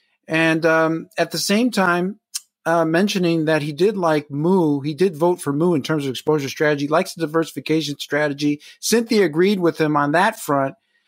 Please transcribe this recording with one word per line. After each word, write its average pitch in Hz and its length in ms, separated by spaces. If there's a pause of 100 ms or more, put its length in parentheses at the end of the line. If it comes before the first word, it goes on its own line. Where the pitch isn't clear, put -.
(280)
And, 160 380
um, 160 520
at 165 140
the 170 60
same 220 320
time, 185 500 (460)
uh, 165 180
mentioning 170 600
that 156 160
he 147 100
did 190 240
like 156 360
Moo, 151 500
he 151 120
did 175 220
vote 175 240
for 143 140
Moo 170 220
in 131 80
terms 151 220
of 135 40
exposure 139 400
strategy, 147 380
likes 170 260
the 165 120
diversification 156 760
strategy. 147 600 (200)
Cynthia 226 460
agreed 185 340
with 170 200
him 151 160
on 143 180
that 202 260
front. 139 360 (320)